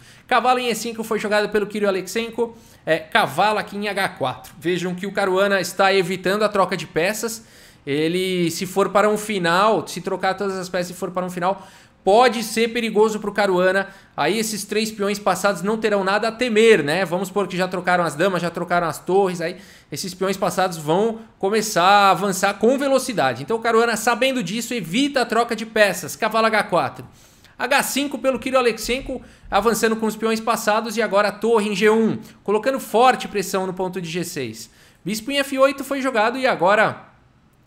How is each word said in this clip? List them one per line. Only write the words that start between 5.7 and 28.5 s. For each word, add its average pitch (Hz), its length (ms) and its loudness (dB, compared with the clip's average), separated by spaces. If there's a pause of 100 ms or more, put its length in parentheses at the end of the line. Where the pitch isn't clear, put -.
evitando 190 520 0
a 208 40 2
troca 196 280 0
de 156 100 -10
peças. 214 580 -4 (400)
Ele, 175 680 0
se 190 120 -6
for 190 260 0
para 208 180 4
um 214 100 0
final, 190 680 0
se 180 120 -10
trocar 185 340 -2
todas 190 220 -4
as 180 120 -8
peças 180 220 -6
e 175 40 -14
for 190 160 -8
para 180 160 -4
um 180 40 -8
final, 180 360 -4 (380)
pode 226 380 4
ser 226 260 0
perigoso 220 520 0
pro 202 120 -6
Caruana. 190 560 2 (280)
Aí 170 220 0
esses 220 260 -4
três 214 260 -2
peões 202 280 -4
passados 196 420 0
não 208 160 -2
terão 208 260 0
nada 208 260 0
a 220 40 -4
temer, 220 500 4
né? 160 220 0
Vamos 180 240 -2
supor 202 180 -2
que 180 100 -8
já 185 120 0
trocaram 180 360 0
as 151 100 -2
damas, 180 260 2
já 170 80 -2
trocaram 175 380 -2
as 151 120 -6
torres, 180 440 0
aí 180 140 -6 (360)
esses 180 220 -8
peões 196 220 -2
passados 185 420 -2
vão 196 420 0 (180)
começar 208 440 0
a 196 280 6
avançar 190 440 0
com 247 240 2
velocidade. 214 640 0
Então 220 140 -2
o 226 40 -10
Caruana, 233 360 2
sabendo 247 460 0
disso, 220 300 -6
evita 240 500 0
a - 40 0
troca 233 280 0
de 220 120 -6
peças. 196 500 0
Cavalo 220 300 0
H 214 180 2
quatro. 139 420 -2 (520)
H 262 240 2
cinco 285 360 -4
pelo 262 200 0
Kiryu 262 200 0